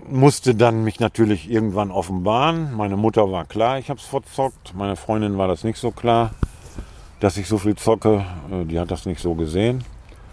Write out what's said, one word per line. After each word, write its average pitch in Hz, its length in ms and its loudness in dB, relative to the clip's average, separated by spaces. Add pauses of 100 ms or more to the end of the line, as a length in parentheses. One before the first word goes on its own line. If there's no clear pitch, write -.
musste 131 480 4
dann 113 260 4
mich 107 160 -2
natürlich 104 500 2
irgendwann 107 440 0
offenbaren. 113 840 0
Meine 104 220 -2
Mutter 107 340 4
war 87 140 -4
klar, 117 340 0
ich 135 120 -8
hab's 135 160 -8
verzockt. - 680 -6
Meine 98 220 -4
Freundin 107 420 -2
war 95 80 2
das 92 160 -2
nicht 110 160 -4
so 117 140 -4
klar, 117 380 0 (880)
dass 101 160 2
ich 98 100 -6
so 107 120 0
viel 101 180 0
zocke. 107 480 2 (260)
Äh, 92 140 -4
die 82 160 -4
hat 87 100 -4
das 92 160 -6
nicht 90 140 -6
so 85 140 -2
gesehen. 98 500 0 (480)